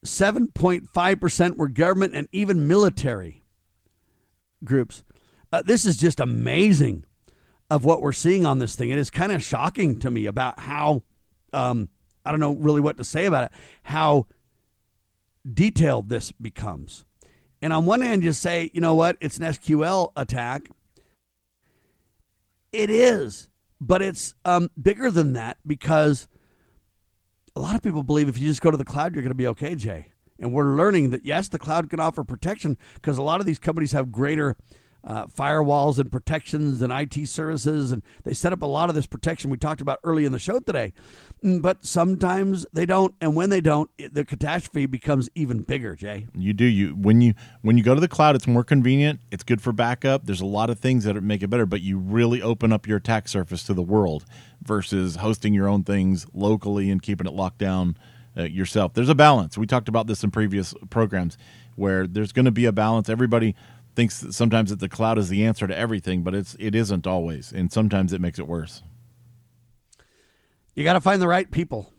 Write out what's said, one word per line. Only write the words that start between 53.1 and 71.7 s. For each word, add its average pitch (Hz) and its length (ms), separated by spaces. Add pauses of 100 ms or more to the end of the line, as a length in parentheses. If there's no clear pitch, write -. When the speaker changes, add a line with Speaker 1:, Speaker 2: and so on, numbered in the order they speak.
Speaker 2:
surface 90 360
to 101 100
the 90 80
world 87 420 (380)
versus 95 540
hosting 104 400
your 98 120
own 98 160
things 95 480
locally 101 600
and 95 100
keeping 92 240
it 78 80
locked 92 240
down, 92 400 (400)
uh, 85 60
yourself. 90 500
There's 123 160
a 151 60
balance. 131 420
We 107 80
talked 120 240
about 113 160
this 110 180
in 104 60
previous 98 460 (160)
programs 95 480 (360)
where 95 300
there's 98 280
gonna 127 180
be 120 140
a 113 60
balance. 110 380
Everybody 113 460 (380)
thinks 117 280
that - 120
sometimes 113 360
that 101 100
the 95 80
cloud 110 300
is 101 100
the 98 160
answer 110 240
to 90 80
everything, 95 460
but 90 120
it's, 98 260
it 107 160
isn't 101 300
always, 82 460
and 90 220
sometimes 98 400
it 90 80
makes 87 180
it 73 80
worse. 82 360 (1900)
Speaker 1:
You 147 120
gotta 175 160
find 190 200
the 175 60
right 180 240
people. 120 480